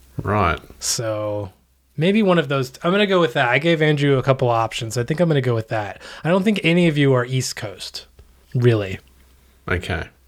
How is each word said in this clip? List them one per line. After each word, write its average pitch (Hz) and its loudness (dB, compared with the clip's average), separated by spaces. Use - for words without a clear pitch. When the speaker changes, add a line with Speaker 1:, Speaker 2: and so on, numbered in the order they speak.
Speaker 1:
Right. 101 0
Speaker 2:
So 107 -6
maybe 202 2
one 180 4
of 143 -2
those. 135 -2
I'm 175 0
gonna 202 2
go 185 2
with 160 2
that. 135 2
I 139 2
gave 165 2
Andrew 143 2
a 123 -2
couple 131 2
options. 113 -2
I 120 -2
think 151 -4
I'm 175 4
gonna 143 2
go 123 0
with 113 -4
that. 104 -6
I 151 -2
don't 185 2
think 208 0
any 170 4
of 147 0
you 139 4
are 123 2
East 131 -4
Coast, - -12
really. 107 2
Speaker 1:
Okay. 87 -4